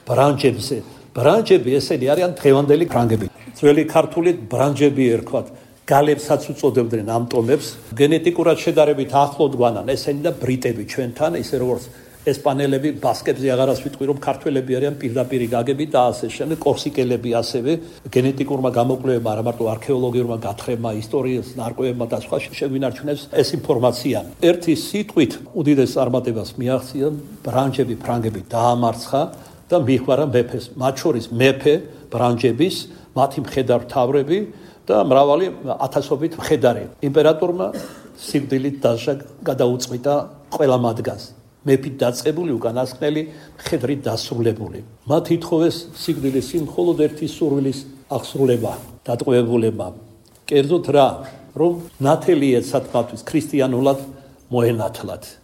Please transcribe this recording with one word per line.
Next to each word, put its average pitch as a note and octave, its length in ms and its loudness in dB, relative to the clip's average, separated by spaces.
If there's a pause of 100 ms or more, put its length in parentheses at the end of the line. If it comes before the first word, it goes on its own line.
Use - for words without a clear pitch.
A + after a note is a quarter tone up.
ბრანჯებზე. C3 760 2 (320)
ბრანჯები E3 600 4
ესენი C3+ 340 0
არიან F3 280 2
დღევანდელი C#3+ 520 4
ფრანგები. A2 400 0 (240)
ძველი D3 360 6
ქართულით E3+ 580 2
ბრანჯები C3+ 640 2
ერქვათ. A#2 380 -2 (340)
გალებსაც D3 640 2
უწოდებდნენ A#2 640 -2
ამ A#2 160 0
ტომებს. B2 420 0 (200)
გენეტიკურად D#3+ 680 2
შედარებით D3 540 2
ახლო C#3 380 2
დგანან A#2+ 400 0
ესენი C#3+ 320 -2
და E3+ 100 0
ბრიტები B2+ 540 -4
ჩვენთან, C3+ 500 -4
ისე B2+ 220 -4
როგორც B2 260 -2 (400)
ესპანელები, C#3 760 0
ბასკებზე C3 540 -2
აღარას B2+ 320 2
ვიტყვი, C#3+ 240 -6
რომ C#3 100 0
ქართველები C3 560 -2
არიან, C#3+ 220 -2
პირდაპირ B2+ 460 -2 (100)
გაგები C3 360 -2
და C3+ 200 4
ასე A2+ 240 -4
შემდეგ, D3+ 280 -6
კორსიკელები B2 760 0
ასევე, A#2 360 -2 (360)
გენეტიკურმა C3 640 0
გამოკვლევებმა, B2 600 0
არა A2 120 -4
მარტო A#2 240 -2
არქეოლოგიურმა A#2+ 720 -2
გათხრებმა, A2+ 500 -6 (140)
ისტორიის B2+ 440 -2 (120)
ნარკვევებმა A#2+ 480 -4
და A#2+ 160 -4
სხვა - 160 -4
შე-, - 160 -10
შეგვინარჩუნებს C3+ 760 -4
ეს D3 220 2
ინფორმაცია. B2 680 0 (220)
ერთი E3+ 340 4
სიტყვით G#3 580 0 (200)
უდიდეს C3+ 420 2
წარმატებას B2 640 -2
მიაღწია, C3 520 -4 (360)
ბრანჯები, B2+ 560 0
ფრანგები A2 480 -4
დაამარცხა A#2+ 720 0 (460)
და F3 120 2
მიჰგვარა C3 480 2
მეფეს. A#2+ 460 0
მათ C3+ 220 -2
შორის B2 320 -2
მეფე, C3 480 4 (320)
ბრანჯების, B2 680 0 (360)
მათი C#3 300 0
მხედარმთავრები C3 960 0 (440)
და - 220 0
მრავალი C#3+ 420 4 (300)
ათასობით C#3+ 600 -2
მხედარი. A#2+ 480 2 (200)
იმპერატორმა D#3+ 640 2 (460)
სიკვდილით C3+ 680 -2
დასჯა A#2 340 0 (300)
გადაუწყვიტა B2 680 -2 (340)
ყველა C3 320 2
მათგანს. A#2 440 -4 (380)
მეფით C3+ 340 0
დაწყებული, D3+ 580 -2
უკანასკნელი, B2+ 680 -2 (320)
მხედრით C3 500 -4
დასრულებული. A2+ 760 -2 (280)
მათ D#3+ 240 2
ითხოვეს E3 440 0 (200)
სიკვდილის C3+ 560 -2
სიმხოლოდ E3+ 480 -2
ერთი D3+ 320 0
სურვილის C#3 480 0 (320)
აღსრულება A#2+ 600 0 (340)
დატყვევებულებმა. A#2 800 2 (600)
კერძოდ D3 440 2
რა, C#3 160 6 (480)
რომ E3+ 180 2 (300)
ნათელი D3 460 4 (100)
ეცათ A#2+ 320 -2
მათთვის, A#2 320 -2
ქრისტიანულად C3+ 760 0 (520)
მოენათლათ. A#2 720 -2 (200)